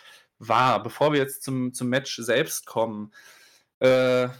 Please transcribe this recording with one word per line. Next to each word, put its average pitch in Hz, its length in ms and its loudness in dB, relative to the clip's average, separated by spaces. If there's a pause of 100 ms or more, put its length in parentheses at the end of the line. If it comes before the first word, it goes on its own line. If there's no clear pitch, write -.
(400)
war. 113 440 2
Bevor 143 300 0
wir 143 60 2
jetzt 135 240 -4
zum, 127 300 -4
zum 123 160 -6
Match 135 280 -4
selbst 120 480 -2
kommen, 107 460 -4 (680)
äh, 127 500 4 (100)